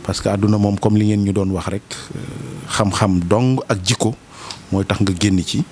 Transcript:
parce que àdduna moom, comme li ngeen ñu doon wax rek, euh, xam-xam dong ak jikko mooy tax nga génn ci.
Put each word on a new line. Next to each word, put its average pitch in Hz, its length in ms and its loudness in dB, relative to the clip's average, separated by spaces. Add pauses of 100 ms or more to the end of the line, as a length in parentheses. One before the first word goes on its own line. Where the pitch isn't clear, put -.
parce - 180 -4
que 104 80 0
àdduna 104 280 2
moom, 101 220 2
comme 104 180 4
li 104 100 4
ngeen 104 180 2
ñu 98 80 0
doon 98 180 0
wax 90 160 -4
rek, 101 160 -6 (320)
euh, - 40 -8 (580)
xam-xam 95 500 2
dong 127 400 2
ak 104 160 0
jikko 113 320 -2 (560)
mooy 95 140 0
tax 98 160 -2
nga 98 180 2
génn 95 240 4
ci. - 280 -2